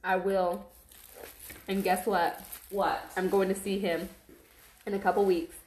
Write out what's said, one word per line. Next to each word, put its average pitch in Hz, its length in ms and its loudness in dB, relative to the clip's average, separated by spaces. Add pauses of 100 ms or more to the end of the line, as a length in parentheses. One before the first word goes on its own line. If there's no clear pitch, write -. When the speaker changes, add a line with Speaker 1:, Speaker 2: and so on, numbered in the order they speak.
Speaker 1:
I 185 120 2
will. 185 500 0 (1000)
And 196 160 0
guess 190 240 2
what? 185 360 0 (260)
Speaker 2:
What? 190 320 -2 (160)
Speaker 1:
I'm 185 140 0
going 190 180 4
to 190 60 2
see 196 240 -4
him 180 320 -2 (760)
in 202 60 -4
a 196 60 -2
couple 202 260 4
weeks. 175 320 2 (100)